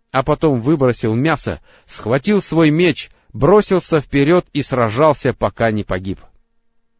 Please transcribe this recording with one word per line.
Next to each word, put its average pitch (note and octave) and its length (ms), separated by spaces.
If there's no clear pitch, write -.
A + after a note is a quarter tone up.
а C3 100
потом D3 380
выбросил B2 540
мясо, B2+ 460
схватил C#3+ 540
свой D#3 300
меч — D#3+ 400
бросился E3 680
вперед C#3+ 520
и D3 100
сражался, B2 720
пока A2+ 380
не G#2+ 140
погиб. F#2+ 360